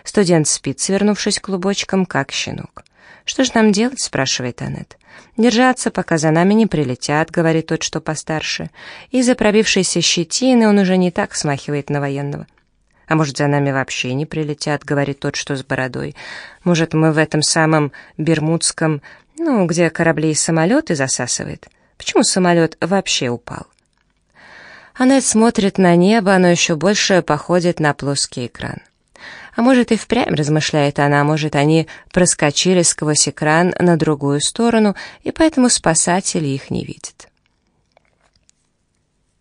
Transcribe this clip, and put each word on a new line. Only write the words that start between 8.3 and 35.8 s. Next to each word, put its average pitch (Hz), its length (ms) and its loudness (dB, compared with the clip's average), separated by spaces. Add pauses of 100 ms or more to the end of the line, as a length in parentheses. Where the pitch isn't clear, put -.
Из-за 254 240 2
пробившейся 208 680 2
щетины 226 680 2
он 208 100 4
уже 185 200 2
не 180 120 2
так 202 240 -4
смахивает 143 560 -4
на 143 120 -2
военного. 143 440 -6 (600)
"А 160 80 0
может, 147 220 0
за 147 100 0
нами 143 240 0
вообще 131 420 -4
не 147 140 -4
прилетят?" — 151 580 -6
говорит 143 340 -2
тот, 143 160 -6
что - 200 -6
с 131 80 -8
бородой. 131 520 -6 (480)
"Может, 165 300 0
мы 156 180 4
в 147 60 0
этом 156 240 0
самом 156 520 2 (240)
Бермудском, 156 840 -2 (380)
ну, 262 260 0
где 165 240 2
корабли 160 420 0
и 151 40 -2
самолёты 175 580 0
засасывает? - 760 -6 (300)
Почему - 240 -2
самолёт 175 580 2
вообще 170 500 -2
упал?" - 360 -10 (1400)
Аннет 262 240 4
смотрит 220 520 2
на 175 180 6
небо, 196 400 4
оно 180 140 4
ещё 170 260 2
больше 185 460 2
походит 170 580 0
на 147 140 2
плоский 135 540 -6
экран. - 340 -12 (760)
"А 226 60 -2
может, 247 300 4
и 220 60 2
впрямь", - 380 -2
размышляет 147 640 0
она, 143 240 4
"может, 151 320 0
они 156 320 2 (260)
проскочили 175 680 2
сквозь 151 440 0
экран 160 520 2
на 175 180 4
другую 143 440 0
сторону, 226 540 0 (280)
и - 80 -8
поэтому 294 380 2
спасатели 175 760 0